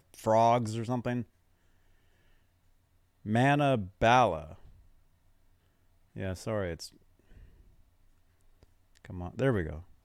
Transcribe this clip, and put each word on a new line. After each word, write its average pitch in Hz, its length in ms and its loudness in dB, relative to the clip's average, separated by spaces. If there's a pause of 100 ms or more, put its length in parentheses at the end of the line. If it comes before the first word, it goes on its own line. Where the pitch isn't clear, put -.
(120)
frogs 113 640 2
or 113 80 -6
something. 123 420 -4 (2000)
Mana 135 520 2
Bala. 101 800 2 (1600)
Yeah, 95 180 -6
sorry, 101 360 -6
it's, - 220 -12 (2000)
come 92 180 -12
on. 90 140 -10
There 131 180 0
we 95 120 -2
go. 78 180 -10 (220)